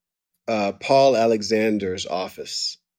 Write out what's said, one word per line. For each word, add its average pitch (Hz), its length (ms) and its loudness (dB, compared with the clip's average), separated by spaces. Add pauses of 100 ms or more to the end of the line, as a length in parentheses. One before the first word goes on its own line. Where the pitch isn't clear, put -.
(460)
uh, 104 260 -2
Paul 135 440 4
Alexander's 107 920 0
office, - 720 -8 (200)